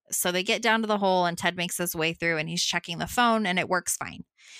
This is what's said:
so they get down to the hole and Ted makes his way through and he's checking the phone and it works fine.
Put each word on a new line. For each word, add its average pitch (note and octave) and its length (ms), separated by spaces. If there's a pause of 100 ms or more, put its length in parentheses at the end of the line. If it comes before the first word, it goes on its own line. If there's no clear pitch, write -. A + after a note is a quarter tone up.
(100)
so - 200
they F3+ 120
get A3 200
down A3+ 200
to A3 40
the G#3 120
hole F#3 260
and F3 120
Ted F3+ 200
makes F3 220
his F3 180
way D#3+ 160
through E3 260
and D3+ 100
he's E3+ 160
checking F3 340
the - 80
phone A3+ 400
and F3+ 120
it C3+ 100
works F3 280
fine. - 280 (360)